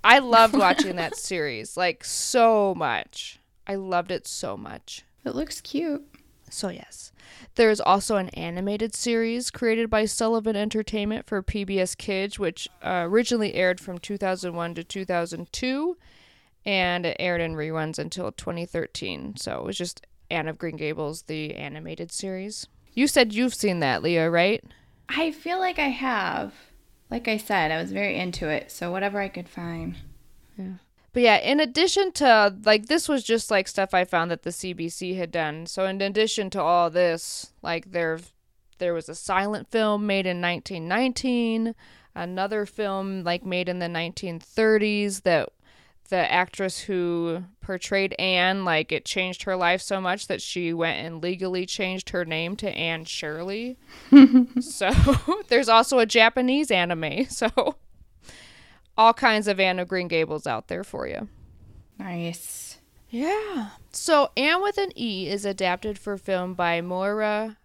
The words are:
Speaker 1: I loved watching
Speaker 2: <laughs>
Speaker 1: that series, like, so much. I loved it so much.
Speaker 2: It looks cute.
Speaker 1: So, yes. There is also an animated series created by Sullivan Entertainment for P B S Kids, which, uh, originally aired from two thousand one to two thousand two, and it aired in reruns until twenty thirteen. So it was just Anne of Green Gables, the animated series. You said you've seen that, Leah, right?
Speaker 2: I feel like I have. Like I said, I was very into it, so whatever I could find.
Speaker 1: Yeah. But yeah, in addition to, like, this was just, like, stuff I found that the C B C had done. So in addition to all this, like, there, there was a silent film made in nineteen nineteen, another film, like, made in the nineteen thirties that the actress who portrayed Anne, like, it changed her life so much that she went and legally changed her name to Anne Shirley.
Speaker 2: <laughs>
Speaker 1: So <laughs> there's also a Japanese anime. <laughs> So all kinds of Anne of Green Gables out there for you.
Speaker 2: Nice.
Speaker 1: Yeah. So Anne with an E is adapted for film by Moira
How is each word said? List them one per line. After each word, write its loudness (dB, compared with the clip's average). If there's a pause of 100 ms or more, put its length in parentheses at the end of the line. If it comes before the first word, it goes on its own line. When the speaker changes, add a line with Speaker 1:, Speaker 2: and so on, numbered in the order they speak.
Speaker 1:
I 10
loved 6
watching 4
Speaker 2:
<laughs> -
Speaker 1:
that -4
series, -6
like, -2
so 2
much. -6 (280)
I -4
loved -4
it -6
so -8
much. -16 (200)
Speaker 2:
It -6
looks -8
cute. -4 (440)
Speaker 1:
So, -8
yes. -14 (440)
There 6
is 2
also 2
an -2
animated -4
series -2
created 0
by 2
Sullivan 0
Entertainment -2
for -2
P -4
B -2
S 0
Kids, -4
which, -4 (140)
uh, -2
originally 2
aired 2
from -12
two -8
thousand -4
one -6
to -8
two -8
thousand -4
two, -2 (720)
and 0
it -2
aired -2
in -4
reruns -4
until -6
twenty -8
thirteen. -8
So -8
it -8
was -8
just -10 (240)
Anne -4
of -10
Green -8
Gables, -6
the -8
animated -12
series. -10 (260)
You 2
said 4
you've 0
seen 0
that, 2
Leah, 2
right? 2 (460)
Speaker 2:
I -2
feel -6
like -2
I 0
have. -2 (580)
Like -4
I 0
said, 0
I -2
was -6
very -2
into -4
it, -4
so -8
whatever -2
I -4
could -12
find. -8 (600)
Speaker 1:
Yeah. -10 (400)
But 2
yeah, 6
in 2
addition 2
to, 6
like, 4
this 0
was 0
just, 0
like, 0
stuff -2
I 4
found 0
that -6
the -6
C -8
B -6
C -6
had -6
done. -4
So -4
in -2
addition 0
to -4
all 4
this, 0 (100)
like, -6
there, -2 (600)
there 0
was -6
a -12
silent -2
film 2
made 2
in 0
nineteen -4
nineteen, 0 (400)
another -4
film, -4
like, -2
made -2
in -4
the -4
nineteen -6
thirties 2
that 2 (600)
the 2
actress 0
who -2 (200)
portrayed -2
Anne, 2
like, 0
it -2
changed -4
her -2
life 2
so -4
much -2
that -4
she -4
went 0
and -8
legally -4
changed -6
her -2
name -4
to -6
Anne -4
Shirley. -8 (340)
Speaker 2:
<laughs> 10
Speaker 1:
So -2 (340)
<laughs> -2
there's 4
also 6
a 6
Japanese 4
anime. 0
<laughs> -16
So 0 (1200)
all 8
kinds 2
of 2
Anne 4
of -4
Green -2
Gables -2
out -4
there -6
for -8
you. -8 (720)
Speaker 2:
Nice. -10 (320)
Speaker 1:
Yeah. -4 (200)
So 2
Anne 2
with -2
an -2
E -4
is -4
adapted -2
for -6
film -4
by 0
Moira -2